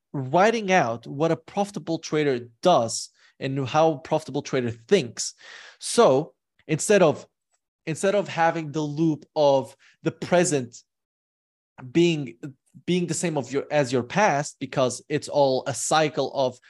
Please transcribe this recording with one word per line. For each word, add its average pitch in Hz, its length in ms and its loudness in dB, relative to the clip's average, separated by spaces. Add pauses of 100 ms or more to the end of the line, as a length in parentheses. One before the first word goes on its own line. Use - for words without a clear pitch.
(120)
writing 185 580 0
out 120 360 2
what 147 260 -2
a 156 40 -2
profitable 196 600 -6
trader 139 480 -2 (160)
does 127 480 2 (300)
and 135 260 -4
how 156 260 4
a 147 60 -6
profitable 147 440 -6
trader 123 280 -2
thinks. - 640 -2 (460)
So 165 540 4 (340)
instead 180 340 2
of, 147 240 2 (600)
instead 190 280 -2
of 190 140 -2
having 165 420 0
the 156 120 -4
loop 151 420 -2 (100)
of 139 400 2 (280)
the 165 80 -2
present 147 680 0 (1160)
being, 165 440 2 (480)
being 175 220 0
the 156 80 -4
same 165 240 -4
of 120 140 -6
your, 135 180 -2
as 143 220 0
your 127 100 2
past, 147 580 -2
because 127 480 -4
it's 147 200 -6
all 135 380 2
a 135 80 -4
cycle 147 600 -2
of, 127 240 -2 (120)